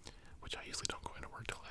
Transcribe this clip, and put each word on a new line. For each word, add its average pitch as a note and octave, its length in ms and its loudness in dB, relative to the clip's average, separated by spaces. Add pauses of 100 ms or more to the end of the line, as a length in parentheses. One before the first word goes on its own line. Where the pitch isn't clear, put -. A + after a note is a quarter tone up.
(420)
which - 160 0
I - 80 -2
usually - 240 4
don't - 140 0
go - 120 0
into - 140 0
work - 180 -2
till - 240 2